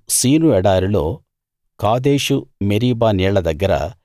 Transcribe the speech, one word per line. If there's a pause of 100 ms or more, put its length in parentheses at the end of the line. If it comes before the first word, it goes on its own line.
సీను
ఎడారిలో (600)
కాదేషు (160)
మెరీబా
నీళ్ల
దగ్గర (140)